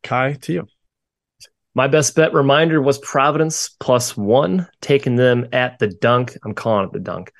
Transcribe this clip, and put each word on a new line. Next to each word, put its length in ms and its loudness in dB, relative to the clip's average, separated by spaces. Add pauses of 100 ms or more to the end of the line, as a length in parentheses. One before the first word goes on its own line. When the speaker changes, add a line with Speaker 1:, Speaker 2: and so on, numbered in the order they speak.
Speaker 1:
Kai, 400 -4
to 100 -6
you. 140 -6 (1040)
Speaker 2:
My 140 0
best 300 0
bet 180 2
reminder 480 2
was 160 2
Providence 720 -2 (100)
plus 360 0
one, 520 0 (140)
taking 320 0
them 380 2
at 260 -2
the 80 0
Dunk. 580 0
I'm 80 -8
calling 340 0
it 60 -14
the 60 -8
Dunk 420 -12